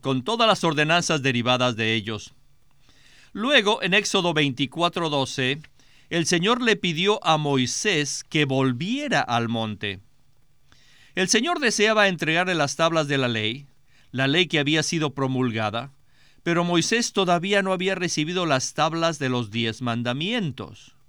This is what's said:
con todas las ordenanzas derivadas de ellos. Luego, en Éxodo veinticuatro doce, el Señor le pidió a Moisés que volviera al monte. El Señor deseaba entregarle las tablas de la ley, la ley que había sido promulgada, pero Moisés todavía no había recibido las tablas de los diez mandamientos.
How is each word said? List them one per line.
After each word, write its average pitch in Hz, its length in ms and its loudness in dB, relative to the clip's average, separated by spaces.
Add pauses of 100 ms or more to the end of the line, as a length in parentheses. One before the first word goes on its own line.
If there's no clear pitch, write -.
con 131 220 -2
todas 226 240 2
las 196 160 4
ordenanzas 160 580 2
derivadas 123 540 2
de 110 180 0
ellos. 113 400 -4 (960)
Luego, 220 520 2
en 185 100 0
Éxodo 196 400 2
veinticuatro 156 760 0
doce, 135 500 -2 (480)
el 165 160 0
Señor 208 380 2
le 220 140 2
pidió 185 460 0
a 160 140 2
Moisés 143 880 -2
que 151 180 0
volviera 139 760 -2
al 117 280 -2
monte. 107 500 -6 (1120)
El 185 160 -2
Señor 311 300 0
deseaba 214 480 2
entregarle 175 480 0
las 143 200 0
tablas 160 320 0
de 139 120 0
la 127 80 0
ley, 117 400 -4 (420)
la 131 180 -2
ley 165 200 2
que 160 100 0
había 151 240 2
sido 151 320 -2
promulgada, 127 800 -2 (480)
pero 170 220 2
Moisés 175 500 0
todavía 190 480 2
no 190 100 -2
había 190 220 0
recibido 175 540 -2
las 131 260 0
tablas 160 460 0
de 135 100 -2
los 120 220 -2
diez 113 320 -4
mandamientos. 123 1120 -4 (140)